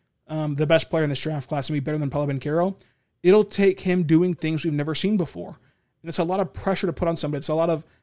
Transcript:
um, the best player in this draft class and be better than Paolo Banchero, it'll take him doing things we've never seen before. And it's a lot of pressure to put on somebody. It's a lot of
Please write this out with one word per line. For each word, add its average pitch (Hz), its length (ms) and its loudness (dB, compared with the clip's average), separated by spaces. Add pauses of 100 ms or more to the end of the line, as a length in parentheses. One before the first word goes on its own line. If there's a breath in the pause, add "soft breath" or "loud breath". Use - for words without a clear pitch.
(260 soft breath)
um, 156 280 -4
the 151 120 0
best 160 220 4
player 160 160 0
in 147 60 0
this 139 100 -4
draft 147 300 -6
class 143 180 -2
and 151 80 -2
be 139 40 0
better 151 180 -2
than 143 100 -2
Paolo 147 200 -2
Banchero, 151 500 -2 (440 soft breath)
it'll 202 220 6
take 196 360 2
him 185 240 2
doing 165 300 4
things 160 300 -4
we've 160 80 -2
never 147 220 -2
seen 202 240 0
before. - 400 -6 (440)
And 165 60 -12
it's 165 100 -4
a 170 60 0
lot 185 160 0
of 180 120 -4
pressure 190 340 -2
to 170 80 0
put 170 140 -2
on 165 80 0
somebody. 147 220 -4
It's 143 100 -8
a 156 60 -2
lot 165 160 2
of 160 140 -2 (180 soft breath)